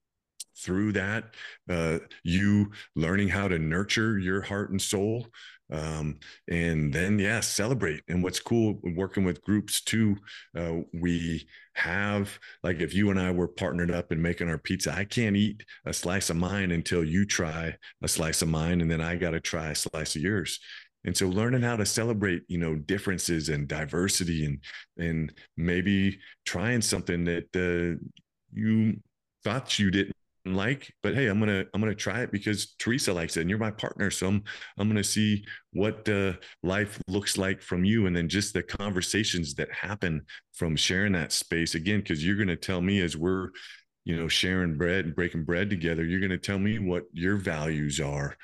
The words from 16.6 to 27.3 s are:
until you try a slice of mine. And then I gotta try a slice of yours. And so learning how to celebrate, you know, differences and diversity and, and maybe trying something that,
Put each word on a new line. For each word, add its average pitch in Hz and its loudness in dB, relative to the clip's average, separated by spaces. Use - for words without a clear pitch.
until 85 0
you 87 2
try 82 -2
a 85 -2
slice 80 0
of 82 2
mine. 80 2
And 82 2
then 80 0
I 85 -2
gotta 85 -2
try 80 -4
a 73 -4
slice - -4
of 73 -2
yours. 90 -2
And 87 -2
so 95 2
learning 117 2
how 120 0
to 104 0
celebrate, 104 0
you 87 -2
know, 82 0
differences 85 0
and 71 -2
diversity 80 0
and, 71 -2
and 80 -2
maybe 95 2
trying 113 0
something 87 0
that, 85 0